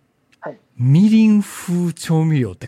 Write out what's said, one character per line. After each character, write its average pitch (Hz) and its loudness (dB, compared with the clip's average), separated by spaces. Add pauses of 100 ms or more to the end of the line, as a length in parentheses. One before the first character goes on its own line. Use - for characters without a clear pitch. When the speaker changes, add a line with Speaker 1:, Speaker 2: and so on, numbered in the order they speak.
(400)
Speaker 1:
は - -16
い。 - -18 (180)
Speaker 2:
み 147 4
り 220 4
ん 208 2
風 175 -6
調 160 -2
味 156 0
料 101 -6
っ - -20
て - -18